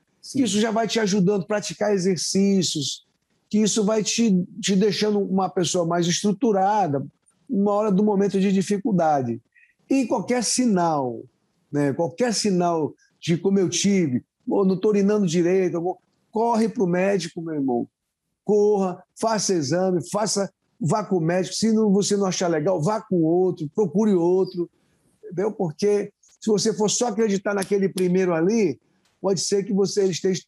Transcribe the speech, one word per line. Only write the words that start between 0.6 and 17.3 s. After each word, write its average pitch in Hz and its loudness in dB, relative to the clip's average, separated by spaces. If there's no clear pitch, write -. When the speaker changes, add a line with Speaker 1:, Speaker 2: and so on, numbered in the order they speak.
Speaker 2:
já 226 0
vai 220 0
te - -2
ajudando 202 2
a - -14
praticar 208 -2
exercícios, 190 0
que 208 0
isso 214 2
vai 214 0
te, 190 2
te 196 0
deixando 202 2
uma 190 0
pessoa 175 -2
mais 170 0
estruturada 196 0
na 202 0
hora 208 0
do 190 2
momento 202 2
de 196 2
dificuldade. 170 0
E 262 2
qualquer 240 -2
sinal, 170 0
né, 143 0
qualquer 170 -2
sinal 175 0
de 165 0
como 196 2
eu 180 2
tive, 175 0
ou 202 0
não 190 2
tô 214 0
urinando 208 2
direito, 175 0
ou 175 -4
corre 226 0
pro 208 -2
médico, 180 -2